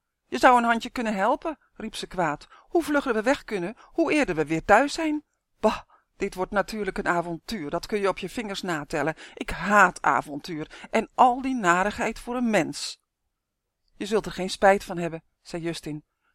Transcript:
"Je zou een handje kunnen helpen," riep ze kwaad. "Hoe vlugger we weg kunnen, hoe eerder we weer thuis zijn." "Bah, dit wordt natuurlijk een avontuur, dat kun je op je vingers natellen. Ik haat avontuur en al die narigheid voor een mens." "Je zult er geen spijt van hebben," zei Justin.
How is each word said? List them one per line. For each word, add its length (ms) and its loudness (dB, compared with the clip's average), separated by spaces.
"Je 100 -6
zou 200 8
een 60 2
handje 260 -2
kunnen 260 -4
helpen," 420 -2
riep 220 -12
ze 120 -10
kwaad. 400 -4
"Hoe 160 2
vlugger 300 0
we 80 0
weg 220 0
kunnen, 320 -6
hoe 220 2
eerder 220 2
we 100 0
weer 200 -2
thuis 280 6
zijn." 300 -2
"Bah, 220 0
dit 180 -6
wordt 160 -6
natuurlijk 460 -4
een 100 -4
avontuur, 600 -4
dat 160 -4
kun 140 -4
je 80 0
op 100 -2
je 120 -10
vingers 320 -8
natellen. 540 -4
Ik 160 -10
haat 520 4
avontuur 920 -2
en 240 0
al 260 4
die 140 -4
narigheid 640 0
voor 160 -8
een 140 0
mens." 520 -2
"Je 100 -8
zult 200 0
er 60 -8
geen 180 -6
spijt 340 4
van 140 -8
hebben," 260 -6
zei 200 -10
Justin. 420 -8